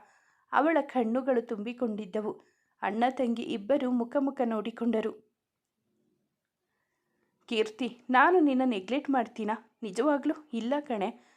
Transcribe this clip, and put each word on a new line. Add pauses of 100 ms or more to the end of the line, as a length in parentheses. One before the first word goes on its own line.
(520)
ಅವಳ
ಕಣ್ಣುಗಳು
ತುಂಬಿಕೊಂಡಿದ್ದವು. (500)
ಅಣ್ಣ
ತಂಗಿ
ಇಬ್ಬರು
ಮುಖ
ಮುಖ
ನೋಡಿಕೊಂಡರು. (2250)
"ಕೀರ್ತಿ,
ನಾನು
ನಿನ್ನ
ನೆಗ್ಲೆಕ್ಟ್
ಮಾಡ್ತೀನಾ?
ನಿಜವಾಗ್ಲೂ (200)
ಇಲ್ಲ
ಕಣೆ. (280)